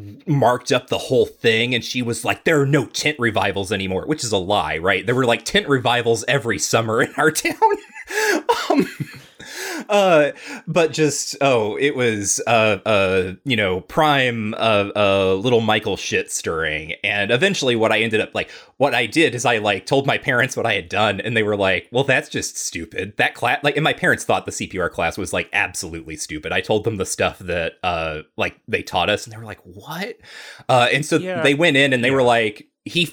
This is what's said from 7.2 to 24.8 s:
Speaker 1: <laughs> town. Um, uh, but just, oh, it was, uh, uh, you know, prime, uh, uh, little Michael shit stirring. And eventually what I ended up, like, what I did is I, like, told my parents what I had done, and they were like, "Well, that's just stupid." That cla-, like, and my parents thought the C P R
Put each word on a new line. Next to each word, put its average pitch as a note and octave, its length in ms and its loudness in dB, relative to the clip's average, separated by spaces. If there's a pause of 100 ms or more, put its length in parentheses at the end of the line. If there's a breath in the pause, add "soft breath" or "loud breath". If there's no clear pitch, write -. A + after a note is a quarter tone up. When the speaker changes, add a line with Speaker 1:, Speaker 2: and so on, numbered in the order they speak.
Speaker 1:
<laughs> - 20 -12
town. E4 220 -4 (1160 loud breath)
Um, C#4 180 2 (1000 loud breath)
uh, F3+ 420 4 (360 loud breath)
but E3 260 2
just, - 480 0
oh, A2+ 360 2
it C#3 200 0
was, A2 500 0
uh, A2 400 4
uh, F#2+ 460 2 (120)
you B2+ 120 0
know, F#2+ 240 0
prime, B2+ 720 0
uh, G#2 400 2
uh, G2 400 4
little A2+ 260 2
Michael A2 360 0
shit - 340 -4
stirring. D#2+ 720 -4
And G2+ 280 -2
eventually C3+ 460 2
what A2 140 2
I A2 100 2
ended G#2+ 200 0
up, - 140 -4
like, - 160 -4 (260 loud breath)
what C3 180 2
I A#2+ 120 0
did B2+ 280 2
is A#2 100 -6
I, B2 140 2
like, G#2 280 -2
told C#3 200 2
my A#2 120 0
parents B2+ 380 -2
what A2 100 -2
I A2 80 0
had F2 140 -4
done, G2+ 320 0
and A#2 160 -4
they A2 60 2
were G#2 140 0
like, F#2+ 340 0
"Well, C3+ 140 0
that's C3+ 240 0
just - 280 -8
stupid." - 600 -10
That B2+ 180 -2
cla-, B2 280 -2
like, C#3+ 140 0
and D3 80 -2
my C#3+ 100 2
parents C#3+ 300 0
thought F#2+ 220 0
the F#2+ 60 -10
C G#2 140 -8
P F#2 120 -8
R E2+ 120 -2